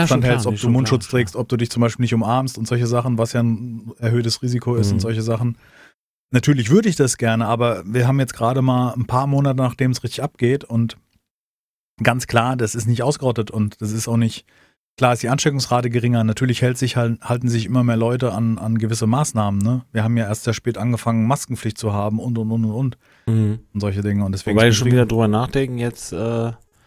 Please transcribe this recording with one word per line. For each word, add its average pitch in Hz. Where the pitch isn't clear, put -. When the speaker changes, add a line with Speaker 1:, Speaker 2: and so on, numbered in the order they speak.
Speaker 1:
Abstand 127
Speaker 2:
schon 123
Speaker 1:
hältst, 120
Speaker 2:
klar, -
Speaker 1:
ob 107
Speaker 2:
nee, 104
Speaker 1:
du 104
Speaker 2:
schon 120
Speaker 1:
Mundschutz 123
Speaker 2:
klar, 127
Speaker 1:
trägst, 110
ob 117
du 127
dich 117
zum 117
Beispiel 117
nicht 117
umarmst 120
und 110
solche 120
Sachen, 120
was 117
ja 120
ein 117
erhöhtes 117
Risiko 123
ist 107
und 98
Speaker 2:
Mhm. 92
Speaker 1:
solche 113
Sachen. 117
Natürlich 123
würde 214
ich 170
das 135
gerne, 113
aber 117
wir 120
haben 135
jetzt 131
gerade 127
mal 123
ein 120
paar 127
Monate, 139
nachdem 127
es 123
richtig 127
abgeht 135
und 113
ganz 123
klar, 120
das 117
ist 113
nicht 120
ausgerottet 120
und 104
das 104
ist 110
auch 117
nicht, 117
klar 123
ist 117
die 117
Ansteckungsrate 127
geringer, 117
natürlich 117
hält 123
sich 127
halt, 117
halten 123
sich 117
immer 123
mehr 120
Leute 120
an, 113
an 113
gewisse 113
Maßnahmen, 110
ne? 123
Wir 113
haben 117
ja 113
erst 104
sehr 117
spät 113
angefangen, 113
Maskenpflicht 117
zu 107
haben 104
und, 120
und, 110
und, 113
und, 110
und. 123
Speaker 2:
Mhm. 110
Speaker 1:
Und 101
solche 101
Dinge. 101
Und 95
deswegen 101
Speaker 2:
Wobei 113
Speaker 1:
ist 113
Speaker 2:
ich 104
schon 120
Speaker 1:
deswegen 123
Speaker 2:
wieder -
drüber 113
nachdenken, 123
jetzt, 120
äh, 117